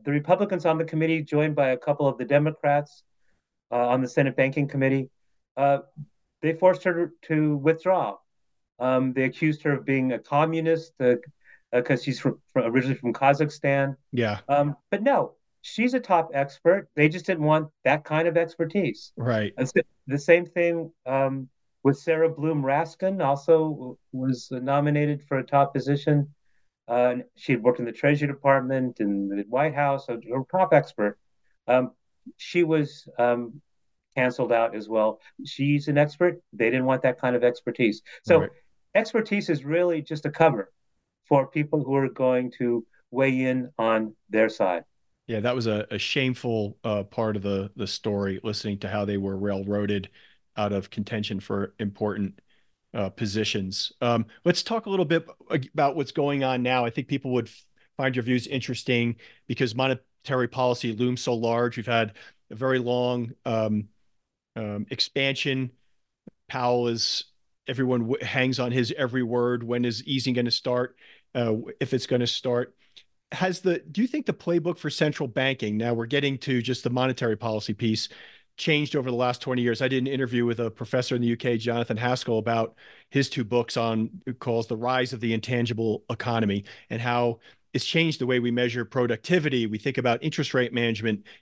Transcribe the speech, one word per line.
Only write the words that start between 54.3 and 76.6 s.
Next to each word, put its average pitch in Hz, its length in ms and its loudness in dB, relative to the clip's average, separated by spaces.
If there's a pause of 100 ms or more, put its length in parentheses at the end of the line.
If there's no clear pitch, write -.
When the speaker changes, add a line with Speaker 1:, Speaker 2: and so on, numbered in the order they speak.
Speaker 2:
let's 175 180 2
talk 226 240 -4
a 202 40 -6
little 190 140 2
bit 165 240 0 (460)
about 143 220 2
what's 139 160 -4
going 143 320 0
on 127 180 0
now. 123 240 2
I - 40 -2
think - 180 -6
people 135 240 -4
would 120 160 0
f-, - 180 -20 (320)
find 135 180 0
your 123 60 0
views 123 240 0
interesting 120 720 -2 (300)
because 117 280 -2
monetary 127 760 -2
policy 123 460 -2
looms 123 260 -2
so 123 140 -2
large. 117 420 0
We've 110 80 -8
had 113 300 0 (360)
a 107 40 -16
very 131 240 0
long, 123 540 -2 (120)
um, 110 440 -2 (640)
um, 104 360 -8
expansion. 131 840 -4 (760)
Powell 123 400 0
is, - 360 -2 (440)
everyone 127 340 0
w-, 123 220 -4
hangs 127 340 0
on 123 140 -2
his 123 240 0
every 127 280 -2
word. 120 380 0
When 120 220 -2
is 110 200 -4
easing 131 280 -2
gonna 120 180 0
start? 123 460 -2 (380)
Uh, 120 120 0
w-, 113 340 -2
if 135 120 -4
it's 127 140 0
gonna 123 200 0
start. 123 480 -2 (580)
Has 185 280 -2
the, 175 200 0
do 156 200 -6
you 247 60 2
think 302 180 -4
the 185 80 -2
playbook 170 460 -2
for 151 100 -6
central 151 380 0
banking, 127 500 -2
now 117 160 0
we're 117 140 -2
getting 139 320 0
to 123 240 -2